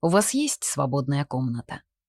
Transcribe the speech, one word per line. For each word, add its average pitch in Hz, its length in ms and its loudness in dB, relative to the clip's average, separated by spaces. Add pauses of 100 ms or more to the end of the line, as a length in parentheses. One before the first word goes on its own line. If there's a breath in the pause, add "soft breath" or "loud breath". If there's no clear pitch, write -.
У 165 80 2
вас 202 240 4
есть 277 320 -2
свободная 143 600 0
комната?» 123 580 -4 (260)